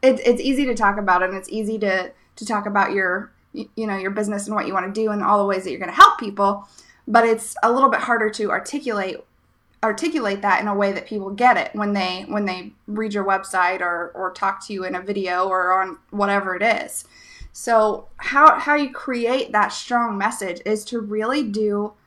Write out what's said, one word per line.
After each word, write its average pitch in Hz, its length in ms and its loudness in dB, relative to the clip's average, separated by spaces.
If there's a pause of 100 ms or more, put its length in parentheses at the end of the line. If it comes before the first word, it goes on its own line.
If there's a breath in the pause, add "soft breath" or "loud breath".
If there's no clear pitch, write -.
it, 262 240 6
it's 240 160 4
easy 269 240 0
to 240 100 0
talk 202 220 2
about, 185 260 2
and 185 100 -2
it's 196 160 -10
easy 214 300 -4
to, 190 320 0 (240 soft breath)
to 220 100 -14
talk 208 220 -4
about 202 240 0
your, 190 400 -2 (220)
y-, 208 220 -10
you 220 120 -4
know, 196 100 -4
your 190 140 -4
business 208 340 -4
and 208 100 -6
what 208 120 -2
you 185 60 -4
wanna 190 200 -4
do 220 180 -2
and 208 120 -2
all 208 160 4
the 202 60 2
ways 190 180 -2
that 185 80 -6
you're - 80 -8
gonna 180 120 -6
help 392 280 8
people, 202 480 -2 (400 loud breath)
but 226 180 6
it's 226 380 -2
a 233 80 4
little 254 180 4
bit - 120 0
harder 220 280 0
to 208 220 -4
articulate, 202 640 -4 (680)
articulate 220 580 -2
that 202 200 2
in 208 60 -2
a 202 80 0
way 202 160 2
that 196 160 -8
people 196 240 -6
get 233 260 6
it 165 160 -2
when 208 200 -2
they, 185 340 -2
when 208 180 -2
they 185 280 -8 (140)
read 208 260 -4
your 202 120 -2
website 190 560 0
or, 175 320 -4
or 185 180 -6
talk 196 340 -4
to 214 80 -10
you 190 100 -6
in 185 120 -6
a 180 60 -6
video 190 460 -2
or 185 340 2
on 185 160 -6 (140)
whatever 202 440 0
it 180 60 -4
is. - 440 -2 (460 loud breath)
So 214 560 0 (100)
how, 294 420 6
how 294 160 2
you 285 160 0
create 247 600 -2
that 208 180 2
strong 233 480 -2
message 196 480 -4
is 214 200 -2
to 240 140 -6
really 214 440 -2
do 208 500 -2 (140)